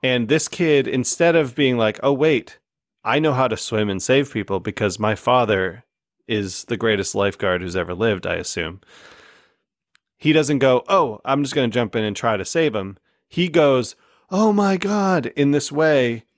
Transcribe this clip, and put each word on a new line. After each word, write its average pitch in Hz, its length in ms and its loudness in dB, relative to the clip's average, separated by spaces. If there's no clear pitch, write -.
And 123 240 0
this 147 200 2
kid, 151 400 2
instead 165 480 0
of 139 200 0
being 131 220 2
like, 107 260 0
"Oh, 139 100 2
wait, 143 460 0
I 120 140 0
know 156 140 2
how 127 140 2
to 110 100 -2
swim 107 320 -2
and 95 140 -4
save 135 300 2
people 98 260 -4
because 101 400 -4
my 107 160 0
father 110 720 0
is 104 380 -4
the 117 120 -6
greatest 104 380 -2
lifeguard 98 460 0
who's 90 160 -8
ever 87 180 -4
lived," 95 320 -2
I 90 80 -4
assume. 85 460 -8
He 151 160 2
doesn't 147 260 2
go, 127 300 4
"Oh, 151 360 0
I'm 139 180 0
just 135 120 -4
gonna 135 140 2
jump 113 260 -2
in 110 80 0
and 107 120 -2
try 113 220 0
to 95 80 -4
save 160 300 0
him." 98 220 -6
He 175 180 -2
goes, 143 480 2
"Oh 214 240 2
my 202 240 2
God," 190 500 0
in 143 140 2
this 143 200 0
way 143 540 0